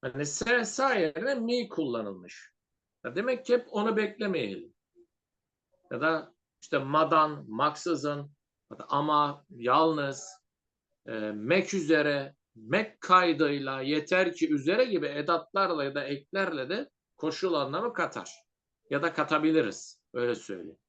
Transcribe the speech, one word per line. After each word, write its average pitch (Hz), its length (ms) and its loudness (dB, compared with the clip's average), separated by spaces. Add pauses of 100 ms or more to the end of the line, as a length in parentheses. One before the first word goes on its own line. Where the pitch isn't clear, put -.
Hani 135 240 -4
S, 226 400 0
sa 262 280 0
yerine 196 420 0
mi 240 340 -2
kullanılmış. 107 840 -6 (520)
Ya 123 100 -8
demek 247 300 -2
ki 240 80 2
hep 240 160 2
onu 214 280 0
beklemeyelim. 190 760 -4 (1160)
Ya 123 100 -6
da 160 320 -2 (280)
işte - 160 -4
madan, 151 720 2
maksızın, 143 840 -2 (400)
ya - 80 -18
da - 100 -14
ama, 147 600 2
yalnız, 139 800 0 (800)
eee, 107 240 -6
mek 139 420 0
üzere, 147 600 0 (200)
mek 135 460 -4
kaydıyla, 147 800 4
yeter 156 520 2
ki 156 200 0
üzere 170 320 4
gibi 180 220 0
edatlarla 175 760 0
ya 139 120 -2
da 143 80 -2
eklerle 143 680 -2
de 233 200 -4 (280)
koşul 160 360 -2
anlamı 156 400 -2
katar. 180 380 -6 (580)
Ya 139 120 0
da 165 120 0
katabiliriz. 151 880 0 (120)
Öyle 120 220 0
söyleyeyim. 95 420 -12 (120)